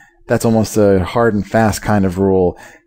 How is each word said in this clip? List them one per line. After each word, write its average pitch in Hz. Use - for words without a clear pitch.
That's 117
almost 113
a 98
hard 117
and 101
fast 110
kind 104
of 92
rule. 95